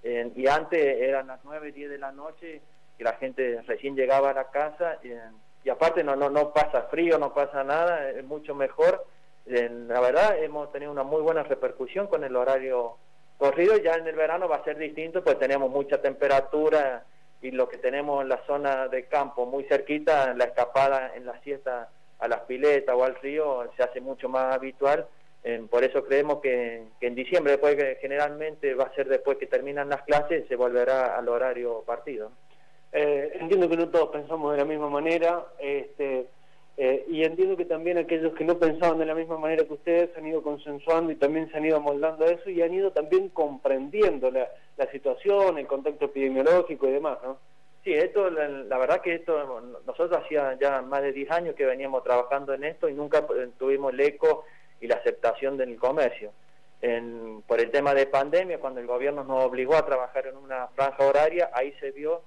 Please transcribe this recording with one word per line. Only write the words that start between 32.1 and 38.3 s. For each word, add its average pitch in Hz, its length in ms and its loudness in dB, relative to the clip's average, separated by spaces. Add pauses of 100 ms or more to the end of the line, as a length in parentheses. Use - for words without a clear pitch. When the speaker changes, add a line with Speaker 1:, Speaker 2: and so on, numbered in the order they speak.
Speaker 2:
Eh, 147 460 0
entiendo 175 300 2
que 165 80 2
no 170 120 2
todos 165 200 4
pensamos 151 420 -4
de 143 80 0
la 143 60 2
misma 151 260 -2
manera, 165 560 0 (140)
este, 139 680 -4 (500)
eh, 135 300 2
y 160 160 0
entiendo 180 340 2
que 170 80 -2
también 170 340 2
aquellos 160 360 0